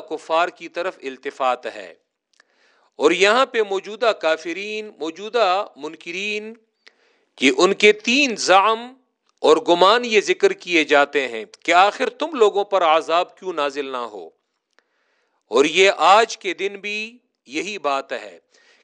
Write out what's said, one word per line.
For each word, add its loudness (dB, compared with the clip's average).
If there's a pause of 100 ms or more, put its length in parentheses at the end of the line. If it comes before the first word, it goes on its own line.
(100)
کفار -2
کی -16
طرف -8
التفات -6
ہے، -14 (1040)
اور 4
یہاں 4
پہ -2
موجودہ -2
کافرین، -6
موجودہ -2 (120)
منکرین، -10 (840)
کہ 2
ان 2
کے 4
تین -2
زعم 2 (500)
اور 6
گمان 4
یہ 2
ذکر 0
کیے -2
جاتے 2
ہیں -8 (200)
کہ 0
آخر 2
تم -8
لوگوں 2
پر -2
عذاب 0
کیوں -10
نازل -6
نہ -8 (100)
ہو، -16 (1200)
اور 4
یہ 4
آج 4
کے -8
دن -8
بھی -10 (280)
یہی -8
بات -4
ہے -12 (460)